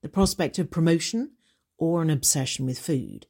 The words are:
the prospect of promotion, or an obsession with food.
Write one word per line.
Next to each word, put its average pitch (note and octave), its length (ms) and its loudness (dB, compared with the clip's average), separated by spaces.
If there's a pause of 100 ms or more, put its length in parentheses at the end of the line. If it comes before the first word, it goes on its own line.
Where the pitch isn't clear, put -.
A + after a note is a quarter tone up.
the D3 80 -10
prospect F#3 500 0
of D#3+ 100 -2
promotion, E3+ 600 0 (460)
or E3+ 240 2
an D#3+ 80 2
obsession C3+ 560 0
with B2+ 140 -4
food. B2 500 -4